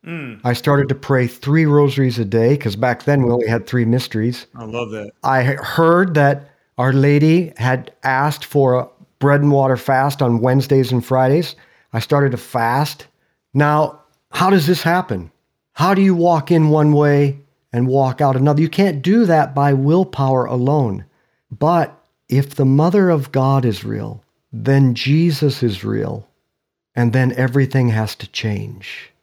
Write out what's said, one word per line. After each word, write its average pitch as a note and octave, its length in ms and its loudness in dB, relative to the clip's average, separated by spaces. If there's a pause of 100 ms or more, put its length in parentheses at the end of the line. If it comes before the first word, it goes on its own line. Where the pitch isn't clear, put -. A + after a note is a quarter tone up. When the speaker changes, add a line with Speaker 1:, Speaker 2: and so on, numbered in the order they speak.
Speaker 1:
Mm. C#3+ 380 -14
Speaker 2:
I B2 100 0
started C#3 360 0
to C3+ 80 -2
pray B2+ 320 0
three D3+ 360 0
rosaries C#3 540 2
a A#2 60 -2
day, A2+ 320 2
'cause A2+ 180 -4
back A#2+ 300 -2
then C#3+ 180 2
we A#2+ 80 2
only A#2+ 160 0
had A#2 220 -2
three B2 160 0
mysteries. A#2+ 720 -2
Speaker 1:
I A#2+ 80 -16
love A2+ 260 -10
that. G#2 220 -12 (100)
Speaker 2:
I C3 220 0
he-, C3+ 100 -2
heard E3+ 600 0
that C#3 340 0 (280)
Our B2+ 160 0
Lady D3 640 2
had B2+ 360 -4 (100)
asked C#3 420 -2
for C3+ 300 2
a B2+ 140 -2 (320)
bread C#3+ 220 2
and D3 100 2
water C3+ 240 2
fast C3+ 440 -2
on A#2+ 200 0
Wednesdays B2+ 500 2
and B2 140 -2
Fridays. C3 500 0 (380)
I A2+ 80 -2
started C#3+ 320 0
to B2 40 -6
fast. B2 720 -4 (480)
Now, D3 460 0 (320)
how F#3 180 0
does F#3 160 4
this F3 160 0
happen? E3 480 -4 (440)
How F#3 200 0
do F#3+ 80 2
you F#3+ 120 4
walk E3+ 360 0
in D#3+ 180 4
one D3+ 240 4
way C#3+ 460 2 (340)
and A#2+ 140 0
walk C3 340 0
out C3+ 160 2
another? C#3+ 240 2
You D#3+ 80 0
can't E3+ 340 -2
do A3 240 2
that D3+ 280 0
by C#3+ 180 2
willpower C#3 720 0
alone. B2 600 -2 (460)
But D#3 480 -2 (300)
if C#3 260 -2
the C#3 100 -2
Mother E3+ 460 2
of D3 220 -2
God C3+ 320 0
is G#2+ 200 -4
real, G#2+ 380 -10 (300)
then C3 420 2
Jesus D3 680 -2
is G2 200 -4
real, G#2+ 460 -8 (680)
and A#2+ 180 0
then B2+ 200 2
everything C3 560 0
has A2 280 -2
to - 120 -14
change. G#2 840 -10 (120)